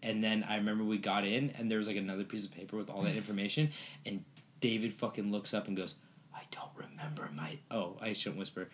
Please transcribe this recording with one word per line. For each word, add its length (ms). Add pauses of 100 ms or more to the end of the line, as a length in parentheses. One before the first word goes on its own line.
and 220
then 240
I 100
remember 260
we 140
got 280
in, 320
and 120
there 80
was, 100
like, 100
another 260
piece 220
of 80
paper 240
with 120
all 140
that 120
information, 560 (340)
and 180 (360)
David 340
fucking 380
looks 220
up 140
and 80
goes, 200 (380)
I 80 (100)
don't 240
remember 580
my, 260 (120)
oh, 300
I 120
shouldn't 260
whisper. 340